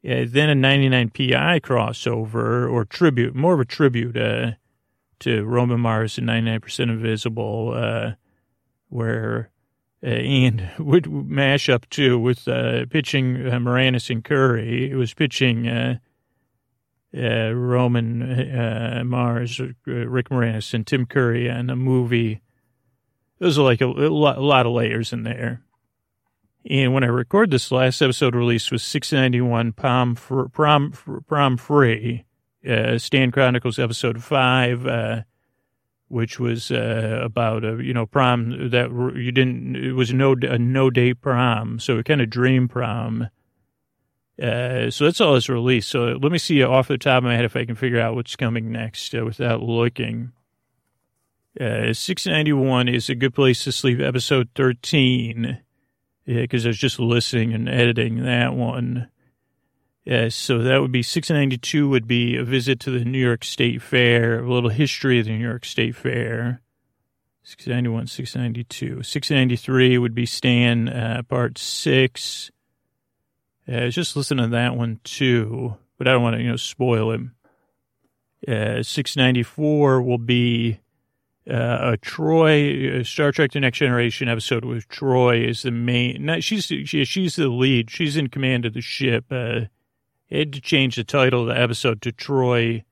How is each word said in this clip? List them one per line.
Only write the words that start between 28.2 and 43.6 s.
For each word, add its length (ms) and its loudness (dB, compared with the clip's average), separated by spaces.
release 340 0
was 140 -4
six 280 -4
ninety-one 600 2
Prom 420 2
Fr-, 300 -4
Prom 480 2
Fr-, 260 -12
Prom 380 0
Free, 680 2
uh, 300 0
Stan 340 2
Chronicles 480 2
episode 420 -2
five, 640 0
uh, 360 -4
which 320 -4
was, 320 -4
uh, 500 -2
about, 440 -2
uh, 140 -4
you 140 -4
know, 140 -2
prom 640 0
that 200 0
r-, 280 -4
you 140 -6
didn't, 420 0
it 180 -6
was 200 0
no, 280 4
a 160 0
no-date 640 2
prom, 600 0
so 180 0
a 60 -4
kind 160 2
of 100 0
dream 380 2
prom. 600 -6